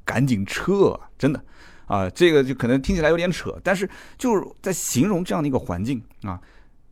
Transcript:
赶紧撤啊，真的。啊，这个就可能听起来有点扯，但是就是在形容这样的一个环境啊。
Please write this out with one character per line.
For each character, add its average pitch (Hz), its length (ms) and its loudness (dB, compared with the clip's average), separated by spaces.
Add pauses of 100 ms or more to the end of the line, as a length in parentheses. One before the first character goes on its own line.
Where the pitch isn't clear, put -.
赶 135 220 0
紧 101 200 0
撤 185 440 2
啊， - 100 -6 (180)
真 147 140 2
的。 - 100 -6 (440)
啊， 95 240 0
这 175 220 4
个 143 100 6
就 131 100 -2
可 123 140 -2
能 135 160 2
听 196 140 -2
起 160 60 -2
来 151 80 4
有 170 60 4
点 175 140 0
扯， - 320 -6
但 185 140 2
是 190 120 -4 (300)
就 240 160 0
是 180 100 0 (160)
在 185 120 -4
形 135 340 0
容 196 160 0
这 196 120 -4
样 175 60 -2
的 143 80 -2
一 131 40 -2
个 123 60 2
环 90 260 -6
境 120 180 -4 (200)
啊。 92 180 -10 (520)